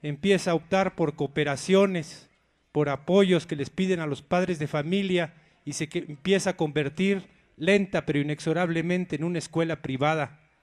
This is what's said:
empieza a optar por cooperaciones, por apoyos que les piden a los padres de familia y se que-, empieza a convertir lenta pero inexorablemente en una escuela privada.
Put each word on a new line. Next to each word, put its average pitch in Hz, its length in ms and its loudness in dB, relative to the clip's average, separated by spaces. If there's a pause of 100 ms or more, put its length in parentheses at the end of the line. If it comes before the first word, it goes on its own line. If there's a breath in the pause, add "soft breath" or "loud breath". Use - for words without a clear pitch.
empieza 180 480 0
a 170 60 2
optar 185 400 -2
por 156 200 -2
cooperaciones, 156 1160 0 (400)
por 147 180 0
apoyos 180 560 4
que 160 100 -6
les 139 140 -6
piden 185 300 0
a 160 80 -4
los 139 160 -6
padres 180 340 0
de 151 80 -4
familia 175 720 -2 (300 soft breath)
y 147 80 -8
se 156 160 -6
que-, 175 100 -4
empieza 185 520 0
a 180 60 -6
convertir 156 720 0 (300 soft breath)
lenta 190 500 2
pero 143 100 0
inexorablemente 165 1000 -2
en 147 60 -4
una 175 140 -2
escuela 160 460 -4
privada. 143 680 -2 (140)